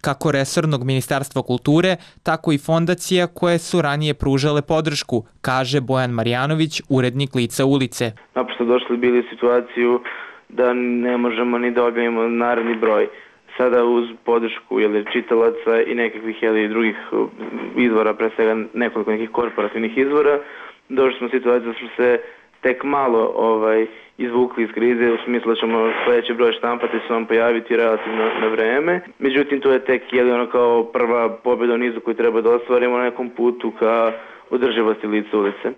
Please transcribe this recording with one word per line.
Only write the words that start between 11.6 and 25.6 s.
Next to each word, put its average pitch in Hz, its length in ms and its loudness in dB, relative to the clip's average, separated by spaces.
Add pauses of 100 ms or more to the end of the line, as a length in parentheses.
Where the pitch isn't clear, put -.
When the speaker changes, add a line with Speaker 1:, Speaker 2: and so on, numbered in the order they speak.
Speaker 2:
da 120 140 2
objavimo 117 420 0
naredni 117 480 0
broj. 107 320 2 (500)
Sada 123 280 4
uz 120 200 2 (200)
podršku, 113 540 -2
jel, 107 240 2 (100)
čitalaca 113 760 2
i 120 80 -4
nekakvih, 110 480 -4
jel, 107 260 0
drugih, 110 260 0 (160)
uh, 110 180 -2 (460)
izvora, 110 380 2
pre 110 220 -2
svega 110 200 2 (180)
nekoliko 110 380 -2
nekih 110 200 -2
korporativnih 113 680 -4
izvora, 143 420 2 (500)
došli 131 280 2
smo 123 100 -6
u - 20 -6
situaciju 120 420 0
da 113 80 -10
smo 117 180 -14
se 120 220 4 (420)
tek 127 220 -2
malo, 135 520 0
ovaj, 110 520 2 (300)
izvukli 123 460 0
iz 107 120 -4
krize, 120 360 2
u 113 140 0
smislu 113 280 0
da 107 60 -2
ćemo 113 320 0 (140)